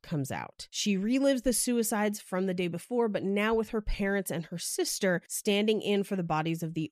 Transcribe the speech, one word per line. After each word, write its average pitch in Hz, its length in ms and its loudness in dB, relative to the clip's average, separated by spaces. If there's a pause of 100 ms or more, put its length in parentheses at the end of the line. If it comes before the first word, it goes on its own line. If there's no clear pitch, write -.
comes 139 280 -4
out. - 380 -8
She - 260 0
relives 254 460 2
the 247 120 2
suicides 220 640 0
from 185 260 -2
the 185 80 0
day 180 140 0
before, 226 420 0
but 196 140 -2
now 208 300 2
with 220 160 0
her 220 120 -2
parents 196 500 0
and 156 140 -4
her 170 120 -10
sister - 680 0
standing 214 540 2
in 202 220 2
for 196 120 -4
the 185 80 0
bodies 165 400 0
of 160 100 -4
the 160 180 -4